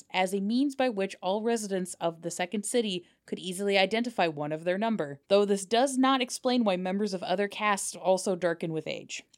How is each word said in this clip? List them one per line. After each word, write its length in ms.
as 220
a 60
means 360
by 140
which 320
all 220
residents 580
of 220
the 80
second 340
city 400
could 100
easily 400
identify 500
one 240
of 120
their 160
number, 400
though 160
this 200
does 340
not 220
explain 420
why 140
members 360
of 80
other 260
castes 480
also 400
darken 380
with 140
age. 340